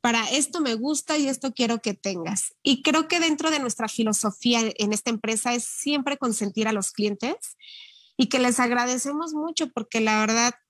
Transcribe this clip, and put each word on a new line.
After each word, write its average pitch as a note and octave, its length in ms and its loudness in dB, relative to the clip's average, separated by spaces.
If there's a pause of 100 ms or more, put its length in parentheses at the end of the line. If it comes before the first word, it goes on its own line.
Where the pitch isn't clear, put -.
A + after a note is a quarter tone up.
para A#3 280 2
esto D4 320 0
me A#3+ 140 2
gusta D4 420 -2
y C#4+ 100 2
esto C4+ 260 -4
quiero A#3 260 0
que G#3 140 -2
tengas. F#3+ 680 -4
Y C4+ 220 2
creo D#4+ 240 2
que F4 120 0
dentro D#4+ 320 2
de D4 80 2
nuestra A#3 280 -2
filosofía A3+ 720 0 (160)
en G#3 160 0
esta G#3+ 160 -2
empresa A3+ 440 -2
es A#3+ 120 -2
siempre C#4+ 520 -2
consentir G#3+ 500 -2
a A3 60 0
los G3 180 -2
clientes G#3 680 -4 (600)
y C4 100 4
que B3+ 120 2
les B3 200 4
agradecemos B3+ 760 0
mucho D#4 380 -2
porque A3+ 300 -4
la A3 180 4
verdad A3+ 340 2 (160)